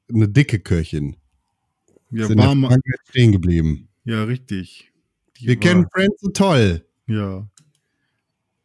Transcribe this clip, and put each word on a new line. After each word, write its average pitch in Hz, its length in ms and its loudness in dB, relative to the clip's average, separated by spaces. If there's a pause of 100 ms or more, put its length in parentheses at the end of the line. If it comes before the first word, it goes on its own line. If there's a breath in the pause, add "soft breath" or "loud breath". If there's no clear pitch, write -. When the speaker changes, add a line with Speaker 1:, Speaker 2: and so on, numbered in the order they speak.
(140)
Speaker 1:
eine 110 140 4
dicke 107 320 2
Köchin. 78 580 -4 (920)
Speaker 2:
Ja, 110 160 -6
Speaker 1:
Ist 107 60 -2
in 107 60 2
der 104 100 6
Speaker 2:
war 139 80 2
ma- 135 140 2
Speaker 1:
Vergangenheit 127 300 -10 (100)
stehen 120 220 4
geblieben. 82 580 0 (160)
Speaker 2:
Ja, 110 180 -4
richtig. 107 680 -10 (460)
Die 120 100 -10
Speaker 1:
Wir 123 80 2
Speaker 2:
war 107 60 -2
Speaker 1:
kennen 175 320 2
Friends 196 280 -2
so 202 100 -8
toll. 120 540 0 (200)
Speaker 2:
Ja. 101 420 -6 (1160)